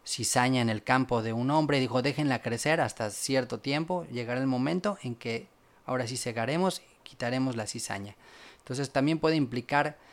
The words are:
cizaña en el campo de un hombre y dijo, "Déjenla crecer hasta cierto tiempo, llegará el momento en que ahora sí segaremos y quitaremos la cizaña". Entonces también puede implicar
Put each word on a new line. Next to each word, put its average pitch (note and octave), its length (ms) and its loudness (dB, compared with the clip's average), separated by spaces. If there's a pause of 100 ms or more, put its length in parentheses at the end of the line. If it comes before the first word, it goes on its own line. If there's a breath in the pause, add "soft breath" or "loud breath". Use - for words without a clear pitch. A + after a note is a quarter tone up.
cizaña B2+ 560 2
en A#2 80 4
el G#2+ 140 -2
campo B2+ 380 2
de A2+ 120 -2
un B2 180 0
hombre D3 260 4
y C3 40 4
dijo, B2 200 2
"Déjenla C#3+ 400 0
crecer D3 400 0
hasta A2+ 280 -2
cierto B2 500 -2
tiempo, D#3+ 520 -2
llegará A#2+ 280 -4
el C3+ 80 0
momento D#3+ 560 0
en A#2+ 120 -6
que A#2 320 -6 (380 soft breath)
ahora B2+ 220 -2
sí B2 100 -6
segaremos C3 640 0
y - 240 -20
quitaremos B2+ 520 -2
la A2 120 -4
cizaña". G2+ 480 -8 (440 loud breath)
Entonces C3+ 320 -6
también D3+ 280 2
puede D#3+ 160 4
implicar C#3+ 640 0 (160 loud breath)